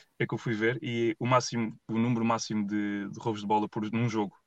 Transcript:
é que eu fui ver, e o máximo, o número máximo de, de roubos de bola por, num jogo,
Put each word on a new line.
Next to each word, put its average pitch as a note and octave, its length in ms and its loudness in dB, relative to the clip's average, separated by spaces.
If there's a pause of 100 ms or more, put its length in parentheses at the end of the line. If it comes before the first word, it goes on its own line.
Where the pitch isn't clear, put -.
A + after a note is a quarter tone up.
(180)
é A#2 80 2
que - 80 -4
eu A2+ 40 -4
fui A#2+ 160 -2
ver, A2+ 280 2
e A#2 360 0
o A2+ 80 -2
máximo, A#2 520 2 (100)
o A2 100 -2
número A2+ 260 2
máximo A2+ 420 0
de, G2+ 420 -2
de A2 120 -10
roubos A2 220 -2
de G#2 40 -8
bola G#2+ 220 2
por, G#2+ 240 -4
num A#2 160 2
jogo, G#2+ 280 -2 (100)